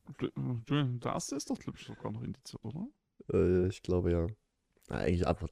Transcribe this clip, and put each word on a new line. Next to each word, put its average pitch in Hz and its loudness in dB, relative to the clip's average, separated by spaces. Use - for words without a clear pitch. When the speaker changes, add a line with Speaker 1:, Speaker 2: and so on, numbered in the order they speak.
Speaker 1:
Du, 117 0
du, 143 2
der 120 -2
erste 175 -4
ist - -6
doch, 262 0
glaub - -8
ich, - -16
sogar - -8
noch 113 -6
indiziert, - -10
oder? 160 -6
Speaker 2:
Äh, 90 6
ich 95 -4
glaube, 90 2
ja. 85 2
Na, - -4
eigentlich 87 2
ab-, 82 0